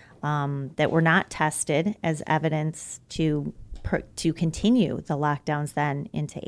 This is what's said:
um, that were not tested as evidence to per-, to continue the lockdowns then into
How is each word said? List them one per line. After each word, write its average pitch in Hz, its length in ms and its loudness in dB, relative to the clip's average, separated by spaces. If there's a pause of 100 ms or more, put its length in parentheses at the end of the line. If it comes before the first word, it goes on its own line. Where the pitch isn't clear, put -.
(240)
um, 143 540 -2
that 151 140 2
were 165 100 4
not 165 280 4
tested 160 760 0
as 156 240 0
evidence 156 720 -2 (100)
to 151 440 0 (300)
per-, - 180 0 (140)
to 160 180 -2
continue 180 680 2
the - 140 -4
lockdowns 147 600 -2
then 147 360 -2
into - 360 -6